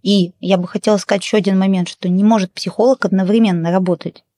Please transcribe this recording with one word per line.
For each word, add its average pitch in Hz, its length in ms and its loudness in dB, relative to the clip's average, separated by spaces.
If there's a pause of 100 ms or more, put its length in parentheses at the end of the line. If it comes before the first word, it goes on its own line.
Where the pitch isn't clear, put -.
И 190 380 0
я 185 160 0
бы 180 120 -4
хотела 214 300 0
сказать 202 240 -4
еще - 160 -2
один 190 200 0
момент, 190 300 0
что - 200 -8
не 185 140 0
может 208 300 2
психолог 247 520 -2
одновременно 190 640 0
работать 180 520 -2 (160)